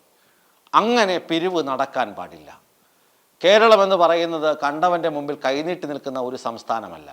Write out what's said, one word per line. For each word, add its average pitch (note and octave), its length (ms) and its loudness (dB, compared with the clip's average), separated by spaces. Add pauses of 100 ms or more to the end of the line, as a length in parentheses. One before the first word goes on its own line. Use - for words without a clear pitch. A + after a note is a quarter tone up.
(720)
അങ്ങനെ G3+ 420 2 (140)
പിരിവ് E3 400 -2
നടക്കാൻ C3 480 -4
പാടില്ല. E2+ 320 -16 (960)
കേരളം G#3+ 420 8
എന്ന് F#3+ 180 2
പറയുന്നത് E3 460 0 (140)
കണ്ടവൻ്റെ D#3+ 520 0
മുമ്പിൽ C#3+ 200 -8 (100)
കൈനീട്ടി D3+ 460 -4
നിൽക്കുന്ന C3 360 -8
ഒരു B2+ 100 -8 (100)
സംസ്ഥാനമല്ല, G2+ 640 -8